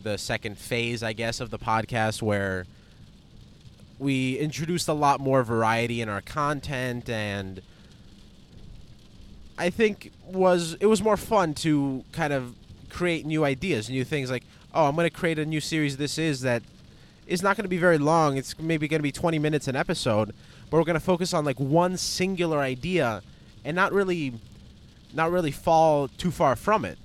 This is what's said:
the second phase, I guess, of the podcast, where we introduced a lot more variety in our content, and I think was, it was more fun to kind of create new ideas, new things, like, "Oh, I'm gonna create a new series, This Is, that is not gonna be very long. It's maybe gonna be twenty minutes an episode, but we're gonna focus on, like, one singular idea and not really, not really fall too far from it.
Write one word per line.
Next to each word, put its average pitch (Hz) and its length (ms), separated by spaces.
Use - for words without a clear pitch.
the 104 140
second 107 420
phase, 117 440
I 113 100
guess, 113 260
of 120 120
the 120 80
podcast, 110 640
where 98 440
we 131 400
introduced 156 500
a 165 40
lot 143 280
more 135 240
variety 117 560
in 113 80
our 101 120
content, 127 880
and 101 520
I 175 140
think 214 400
was, 180 540
it 196 60
was 214 160
more 214 140
fun 190 380
to 139 560
kind 151 220
of 123 240
create 170 360
new 156 180
ideas, 131 440
new 131 160
things, 131 260
like, 123 140
"Oh, 156 140
I'm 143 100
gonna 170 140
create 165 280
a 151 80
new 156 140
series, 147 360
This 139 220
Is, 156 240
that 120 200
is 175 160
not 196 140
gonna 202 120
be 180 100
very 170 200
long. 147 380
It's - 220
maybe 156 300
gonna 156 140
be 143 100
twenty 165 260
minutes 151 300
an 127 80
episode, 110 560
but 151 80
we're 165 60
gonna 160 160
focus 180 320
on, 160 120
like, 139 140
one 165 380
singular 175 640
idea 131 600
and 147 100
not 185 180
really, 180 420
not 160 180
really 175 200
fall 156 580
too - 220
far 139 260
from 202 280
it. 82 200